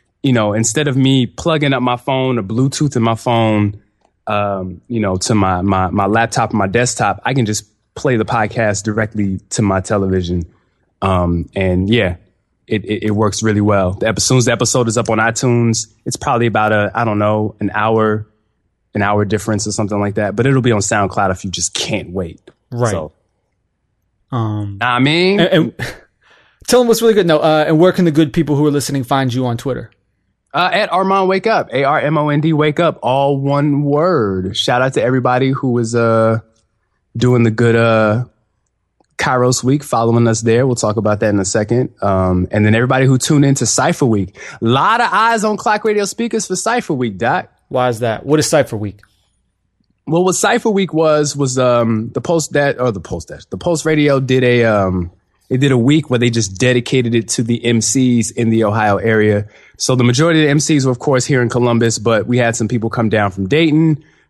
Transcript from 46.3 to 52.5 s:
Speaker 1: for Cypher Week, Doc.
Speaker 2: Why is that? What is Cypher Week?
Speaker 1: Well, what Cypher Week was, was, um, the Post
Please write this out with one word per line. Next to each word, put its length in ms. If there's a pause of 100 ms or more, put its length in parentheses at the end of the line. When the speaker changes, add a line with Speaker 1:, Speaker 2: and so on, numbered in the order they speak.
Speaker 1:
for 80
Cypher 380
Week, 240
Doc. 320 (180)
Speaker 2:
Why 220
is 100
that? 260
What 140
is 100
Cypher 280
Week? 240 (1040)
Speaker 1:
Well, 160
what 100
Cypher 360
Week 240
was, 420
was, 220
um, 520
the 120
Post 320